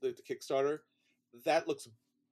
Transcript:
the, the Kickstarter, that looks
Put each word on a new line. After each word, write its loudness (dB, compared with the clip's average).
the, -2
the -20
Kickstarter, 0
that 4
looks -4